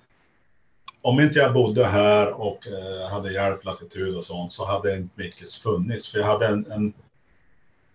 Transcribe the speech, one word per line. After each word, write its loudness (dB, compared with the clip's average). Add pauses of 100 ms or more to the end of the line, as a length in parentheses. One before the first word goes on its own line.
(1040)
om 4
inte 6
jag 6
bodde 4
här 4
och, -6
eh, -8
hade -6
hjälpt -2
Latitude -8
och -8
sånt, -8
så -8
hade -2
inte -10
Mickes -12
funnits, -4
för -2
jag 0
hade 2
en, -2
en -2 (1040)